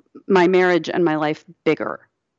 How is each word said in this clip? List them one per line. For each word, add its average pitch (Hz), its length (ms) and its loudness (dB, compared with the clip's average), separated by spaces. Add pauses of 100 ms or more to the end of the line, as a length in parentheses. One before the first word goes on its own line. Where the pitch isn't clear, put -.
(260)
my 180 220 4
marriage 180 420 0
and 175 140 -2
my 156 100 0
life 151 300 -6 (180)
bigger. - 460 -4 (300)